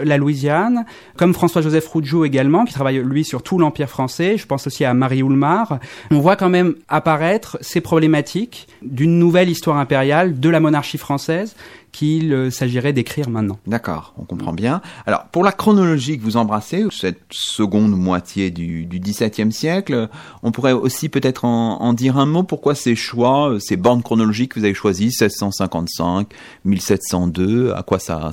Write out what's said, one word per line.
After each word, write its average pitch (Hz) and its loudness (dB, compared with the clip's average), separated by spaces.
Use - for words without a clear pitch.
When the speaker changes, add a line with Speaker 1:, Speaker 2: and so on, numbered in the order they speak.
Speaker 1:
la 151 4
Louisiane, 151 0
comme 175 4
François-Joseph 160 2
Rougeot 160 0
également, 139 4
qui - -6
travaille, 135 0
lui, 135 0
sur - -6
tout 190 -2
l'Empire 151 0
français. 170 -2
Je - -6
pense 139 -4
aussi 143 -2
à 123 2
Marie 131 2
Oulmar. 139 2
On 147 6
voit 180 4
quand 185 2
même 180 2
apparaître 160 0
ces - -2
problématiques 160 0
d'une 147 2
nouvelle 175 4
histoire 156 0
impériale 143 2
de 147 2
la 165 4
monarchie 151 0
française 165 -4
qu'il, 156 0
euh, 131 0
s'agirait 127 -2
d'écrire 131 -2
maintenant. 107 -2
Speaker 2:
D'accord, 92 -6
on - -14
comprend 85 -8
bien. 117 -2
Alors, 107 0
pour - -2
la 196 4
chronologie 160 2
que 110 -10
vous 110 -2
embrassez, 113 -2
cette 90 -6
seconde 104 0
moitié 90 -2
du, 85 -6
du 90 -8
dix-septième 107 -2
siècle, 151 -4
on 117 -2
pourrait 127 0
aussi 127 -2
peut-être 131 -2
en, 117 0
en 123 2
dire 131 2
un 139 2
mot. 165 2
Pourquoi 147 -2
ces 120 0
choix, 131 0
euh, 113 -2
ces 101 -4
bornes 120 2
chronologiques 113 0
que 113 -6
vous 107 0
avez 101 4
choisies, 101 0
seize 110 0
cent 101 -4
cinquante-cinq, 90 -4
mille 95 0
sept 98 0
cent 90 -2
deux, 101 0
à 92 -8
quoi 95 0
ça, 80 -6